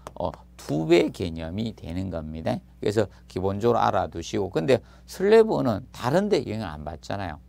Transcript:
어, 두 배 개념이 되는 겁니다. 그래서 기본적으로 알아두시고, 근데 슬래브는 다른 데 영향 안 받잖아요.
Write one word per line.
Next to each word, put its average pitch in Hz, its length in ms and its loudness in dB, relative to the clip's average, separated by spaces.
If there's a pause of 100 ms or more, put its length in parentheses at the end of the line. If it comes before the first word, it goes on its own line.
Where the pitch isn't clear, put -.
(140)
어, - 180 -4 (260)
두 156 300 -4
배 175 220 6
개념이 87 680 -6
되는 90 340 -6
겁니다. 80 480 -6 (220)
그래서 104 280 2 (200)
기본적으로 104 520 0
알아두시고, 95 680 -2
근데 143 300 2 (260)
슬래브는 185 840 4
다른 170 380 0
데 156 180 2
영향 104 240 -6
안 76 120 -12
받잖아요. 82 640 -8